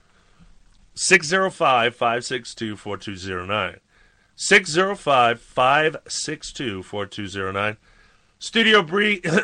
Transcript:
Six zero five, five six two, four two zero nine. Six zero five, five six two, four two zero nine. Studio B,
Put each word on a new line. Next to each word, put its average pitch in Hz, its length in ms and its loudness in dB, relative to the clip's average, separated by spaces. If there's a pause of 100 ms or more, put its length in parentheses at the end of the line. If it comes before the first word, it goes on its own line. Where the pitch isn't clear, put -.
(960)
Six 180 340 2
zero 190 220 2
five, 123 460 2
five 120 300 -2
six 127 280 -8
two, 107 220 -8
four 101 220 -10
two 98 180 -12
zero 90 300 -8
nine. 98 340 -4 (540)
Six 196 360 2
zero 190 240 0
five, 120 460 2
five 143 560 2 (120)
six - 440 -8
two, 101 300 -8
four 101 240 -8
two 101 200 -10
zero 95 260 -6
nine. 104 260 -4 (600)
Studio 214 440 4
B, 202 400 -2 (220)